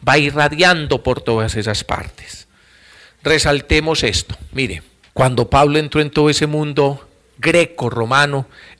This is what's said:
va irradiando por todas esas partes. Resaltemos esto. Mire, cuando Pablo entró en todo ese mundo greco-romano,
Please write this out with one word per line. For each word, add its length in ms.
va 120
irradiando 840
por 160
todas 340
esas 300
partes. 640
Resaltemos 800
esto. 340
Mire, 320
cuando 360
Pablo 300
entró 220
en 100
todo 180
ese 200
mundo 600
greco-romano, 1080